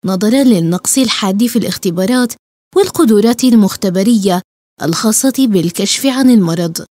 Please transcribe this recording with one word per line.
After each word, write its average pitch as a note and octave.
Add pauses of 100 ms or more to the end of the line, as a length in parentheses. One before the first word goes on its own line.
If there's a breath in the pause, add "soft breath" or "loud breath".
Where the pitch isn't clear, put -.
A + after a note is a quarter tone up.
نظرا G#3+
للنقص F3+
الحاد G#3+
في A#3
الاختبارات G3 (440)
والقدرات A#3+
المختبرية G3 (400)
الخاصة G#3+
بالكشف G3
عن C4
المرض. E3+ (120)